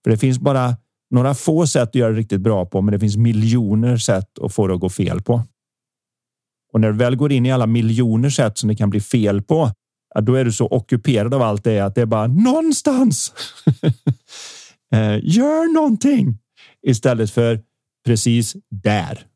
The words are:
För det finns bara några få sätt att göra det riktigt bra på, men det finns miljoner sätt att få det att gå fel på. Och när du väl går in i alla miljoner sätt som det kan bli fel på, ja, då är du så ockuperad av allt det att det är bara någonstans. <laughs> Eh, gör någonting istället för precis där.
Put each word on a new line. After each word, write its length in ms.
För 80
det 60
finns 220
bara 360
några 240
få 340
sätt 220
att 60
göra 160
det 80
riktigt 220
bra 240
på, 160
men 100
det 80
finns 180
miljoner 800
sätt 420
att 140
få 140
det 60
att 60
gå 100
fel 320
på. 200
Och 80
när 100
du 60
väl 180
går 160
in 140
i 60
alla 160
miljoner 640
sätt 280
som 120
det 60
kan 140
bli 120
fel 400
på, 300
ja, 80
då 140
är 100
du 60
så 160
ockuperad 680
av 80
allt 220
det 160
att 160
det 60
är 40
bara 220
någonstans. 1040
<laughs> 80
Eh, 300
gör 500
någonting 640
istället 440
för 300
precis 500
där. 560